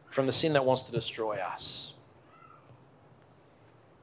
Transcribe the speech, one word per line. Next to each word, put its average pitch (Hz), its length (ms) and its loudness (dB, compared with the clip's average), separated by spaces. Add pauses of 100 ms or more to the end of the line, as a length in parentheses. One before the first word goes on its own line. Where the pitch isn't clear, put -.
(100)
from 135 160 0
the 127 60 2
sin 156 220 4
that 139 100 4
wants 127 200 4
to - 80 -10
destroy 113 440 -2
us. - 580 -6 (2000)